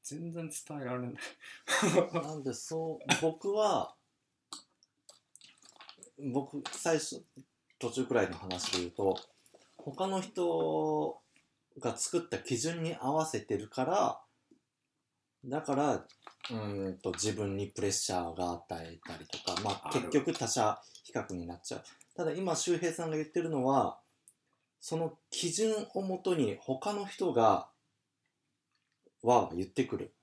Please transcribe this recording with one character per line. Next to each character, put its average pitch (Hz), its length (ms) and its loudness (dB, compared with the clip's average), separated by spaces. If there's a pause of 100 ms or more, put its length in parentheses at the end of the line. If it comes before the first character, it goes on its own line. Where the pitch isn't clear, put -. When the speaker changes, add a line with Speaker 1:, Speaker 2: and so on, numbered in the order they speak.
Speaker 1:
全 165 280 -8
然 165 200 -8
伝 - 320 -8
え - 20 -6
ら 123 140 -2
れ 123 80 -4
な 123 60 -6
い。 - 40 -10
<laughs> - 960 0
Speaker 2:
な 156 240 -2
ん 143 60 -8
で 131 100 -2
そ 160 500 -4
う、 - 40 -12 (160)
僕 160 300 0
は、 202 440 2 (2250)
僕、 139 440 -2 (100)
最 165 260 2
初、 - 260 -6 (540)
途 117 120 -2
中 131 140 0
く - 80 -4
ら 113 120 6
い 90 60 -4
の 87 60 -8
話 90 360 -4
で 92 80 0
言 87 80 -2
う - 20 -8
と、 95 280 2 (600)
他 185 280 -4
の 190 140 0
人 160 1000 0 (560)
が 117 180 -2
作 - 220 0
っ 170 100 -4
た - 100 -2
基 120 200 -2
準 165 240 -2
に 160 140 -2
合 135 160 -2
わ 156 120 4
せ 117 160 -2
て 104 160 -2
る 107 120 -4
か 131 180 -2
ら、 - 360 2 (1200)
だ 135 180 -4
か 143 120 0
ら、 139 200 4
う - 120 -6 (440)
ー 101 400 -4
ん 92 80 -8
と、 95 140 -2
自 107 200 0
分 98 240 -2
に 101 120 -2
プ - 140 -6
レ 101 60 2
ッ - 20 2
シ - 220 0
ャ 87 200 0
ー 80 40 -10
が 87 160 0
与 85 320 -8
え 82 220 -14
た 82 100 -10
り 80 100 -14
と - 120 -10
か、 92 240 -4
ま 104 100 0
あ、 - 160 -6
Speaker 1:
あ - 60 -4
る。 139 60 4
Speaker 2:
結 131 100 -4
局 147 220 4
他 120 160 -2
者 107 320 2 (240)
比 - 80 -20
較 104 220 -4
に 87 120 -6
な 85 100 -10
っ - 60 -18
ち - 120 -8
ゃ - 40 -8
う。 - 60 -14 (320)
た 175 80 -2
だ 156 80 0
今、 170 240 0
周 170 220 2
平 170 140 0
さ 165 140 -4
ん 160 40 -2
が 156 60 0
言 151 100 0
っ - 20 -16
て 175 120 0
る 165 100 0
の 139 140 2
は、 127 340 4 (840)
そ - 180 -4
の 160 200 -2 (120)
基 175 200 -2
準 214 440 2
を 190 80 0
も 185 160 0
と 185 160 2
に 113 260 2
他 135 320 -2
の 202 140 -4
人 185 260 0
が 110 380 6 (1500)
わ 120 140 8
ー 104 80 6
わ 85 60 -6
ー 85 60 -6
言 92 100 -2
っ - 20 -14
て - 160 0
く - 120 -6
る。 - 260 -8